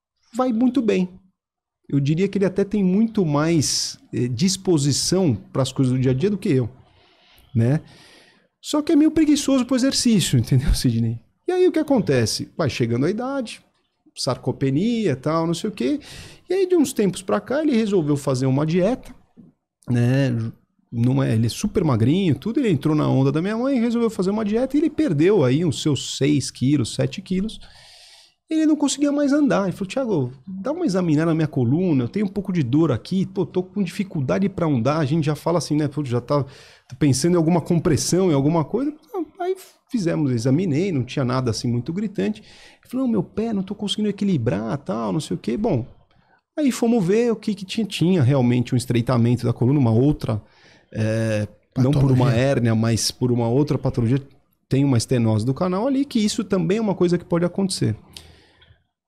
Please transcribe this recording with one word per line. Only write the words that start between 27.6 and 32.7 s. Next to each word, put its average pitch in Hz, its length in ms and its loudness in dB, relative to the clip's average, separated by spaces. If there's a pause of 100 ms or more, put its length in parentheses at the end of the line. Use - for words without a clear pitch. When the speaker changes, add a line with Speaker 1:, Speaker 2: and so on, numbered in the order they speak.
Speaker 1:
Ele 311 160 0
não 302 120 4
conseguia 285 340 0
mais 285 220 0
andar. 226 300 2
Ele 180 100 -2
falou: 190 160 -8
"Thiago, 190 420 -2 (160)
dá 190 240 -8
uma 349 140 -4
examinada 170 460 0
na 156 40 2
minha 160 120 0
coluna, 139 580 2
eu - 20 -8
tenho 208 180 -2
um 196 40 -4
pouco 196 240 -6
de 175 100 0
dor 143 300 2